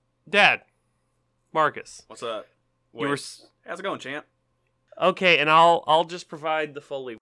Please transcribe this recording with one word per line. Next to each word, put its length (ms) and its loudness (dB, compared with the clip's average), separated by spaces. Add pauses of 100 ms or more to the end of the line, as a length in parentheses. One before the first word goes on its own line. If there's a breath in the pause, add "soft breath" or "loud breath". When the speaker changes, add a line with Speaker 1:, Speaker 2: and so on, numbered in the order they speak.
(280)
Speaker 1:
Dad. 340 2 (880)
Marcus. 560 -4
Speaker 2:
What's 140 -18
up? 240 -10 (480)
Speaker 1:
You 60 -16
were 80 -4
Speaker 2:
Wait. 120 -4
Speaker 1:
s- 260 -18 (200)
Speaker 2:
How's 140 -14
it 20 -14
going, 180 -8
champ? 260 -14 (720)
Speaker 1:
Okay, 380 2
and 120 0
I'll, 360 6
I'll 180 2
just 240 -12
provide 460 -6
the 60 -16
Foley 420 -12